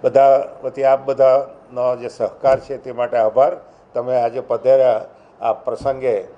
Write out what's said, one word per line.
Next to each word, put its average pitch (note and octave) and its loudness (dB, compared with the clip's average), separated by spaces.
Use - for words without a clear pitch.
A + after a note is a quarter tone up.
બધા C3+ 4
વતી C3+ -8
આપ C3+ 2
બધાનો C3 0
જે A#2+ -12
સહકાર C3 -2
છે C3+ -12
તે B2+ -14
માટે A#2+ -4
આભાર. B2+ 2
તમે B2 -4
આજે A#2+ -2
પધાર્યા B2 2
આ A2+ -2
પ્રસંગે B2 -4